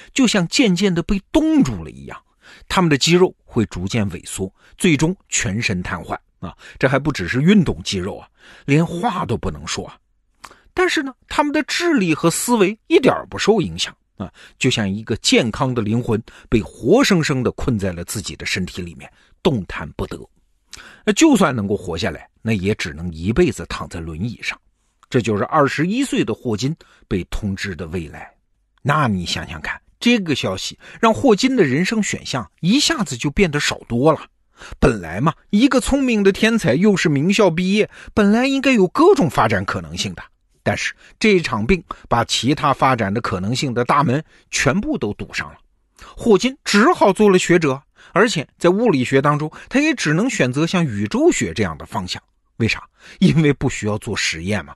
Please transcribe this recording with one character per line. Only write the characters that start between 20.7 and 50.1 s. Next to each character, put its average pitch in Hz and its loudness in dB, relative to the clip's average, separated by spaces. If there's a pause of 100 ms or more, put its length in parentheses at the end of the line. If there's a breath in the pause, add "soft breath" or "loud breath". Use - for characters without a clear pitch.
那 220 2
就 311 6
算 170 4
能 101 -2
够 98 -2
活 90 -6
下 90 -2
来， 73 -12 (140)
那 113 -2
也 98 0
只 92 -6
能 82 -8
一 82 -4
辈 165 2
子 90 -8
躺 - -10
在 90 -12
轮 80 -10
椅 113 -6
上。 - -8 (500)
这 127 2
就 104 -2
是 95 0
二 147 2
十 143 -2
一 226 -2
岁 247 -2
的 110 -2
霍 110 -4
金 131 -2 (320 soft breath)
被 90 -2
通 98 -6
知 95 -8
的 87 -12
未 80 -8
来。 - -20 (480)
那 143 0
你 92 -2
想 98 -4
想 80 -12
看， - -10 (200)
这 240 2
个 170 -2
消 101 -4
息 - -12 (200 loud breath)
让 226 2
霍 226 4
金 262 0
的 240 4
人 156 2
生 220 -2
选 - -6
项 - -8 (120)
一 202 2
下 294 0
子 135 -6
就 131 -4
变 175 2
得 147 0
少 - -4 (100)
多 127 4
了。 - -2 (540 loud breath)
本 117 2
来 85 -8
嘛， 156 2 (200)
一 220 4
个 262 4
聪 277 0
明 226 0
的 196 4
天 220 0
才， 156 0
又 190 4
是 - 0
名 147 2
校 196 4
毕 180 -2
业， 208 2 (280 loud breath)
本 202 4
来 240 2
应 269 0
该 269 2
有 202 4
各 339 6
种 165 2
发 117 2
展 101 0
可 98 -6
能 80 -14
性 98 -6
的。 - -16 (400)
但 104 -2
是 - -6 (240 soft breath)
这 202 4
场 113 -4
病 185 0 (240 loud breath)
把 120 0
其 127 -2
他 143 0
发 131 2
展 101 -2
的 117 -2
可 98 -6
能 101 -4
性 131 -4
的 120 -2
大 143 0
门 139 0 (260 soft breath)
全 143 0
部 311 -4
都 - -4
堵 - -14
上 - -8
了。 - -20 (580 loud breath)
霍 214 4
金 262 -2
只 208 4
好 214 4
做 214 4
了 185 6
学 175 4
者， 139 -2 (340 soft breath)
而 202 4
且 170 -4 (100)
在 170 4
物 214 2
理 254 2
学 135 2
当 147 2
中， 151 -6 (180 loud breath)
他 254 2
也 302 2
只 165 -2